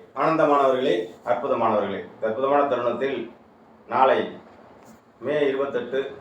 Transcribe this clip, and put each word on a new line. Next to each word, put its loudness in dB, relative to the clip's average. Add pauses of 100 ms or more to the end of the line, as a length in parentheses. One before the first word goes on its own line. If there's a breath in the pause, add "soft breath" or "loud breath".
(160)
ஆனந்தமானவர்களே, 2 (160)
அற்புதமானவர்களே, 0
இந்த -8
அற்புதமான 2
தருணத்தில் -2 (580)
நாளை 2 (920)
மே 0
இருபத்தெட்டு -4